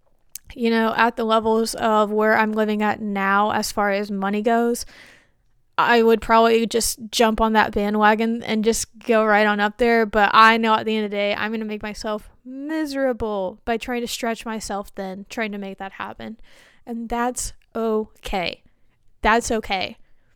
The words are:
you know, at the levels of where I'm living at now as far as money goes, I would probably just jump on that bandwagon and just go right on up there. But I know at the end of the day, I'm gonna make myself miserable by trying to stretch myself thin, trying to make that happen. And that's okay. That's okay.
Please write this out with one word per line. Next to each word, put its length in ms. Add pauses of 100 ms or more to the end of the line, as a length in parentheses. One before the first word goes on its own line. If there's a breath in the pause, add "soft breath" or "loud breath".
(540)
you 160
know, 260
at 200
the 80
levels 500
of 360
where 280
I'm 140
living 280
at 200
now 500
as 220
far 180
as 200
money 300
goes, 460 (920 loud breath)
I 260
would 200
probably 440
just 320 (120)
jump 320
on 100
that 220
bandwagon 680
and 220
just 360
go 260
right 200
on 140
up 160
there. 300
But 260
I 240
know 180
at 120
the 100
end 80
of 60
the 60
day, 180
I'm 180
gonna 140
make 160
myself 480 (120)
miserable 1200
by 100
trying 240
to 80
stretch 380
myself 500
thin, 320
trying 240
to 60
make 180
that 160
happen. 460 (480 soft breath)
And 220
that's 440 (240)
okay. 840 (580)
That's 300
okay. 480 (380)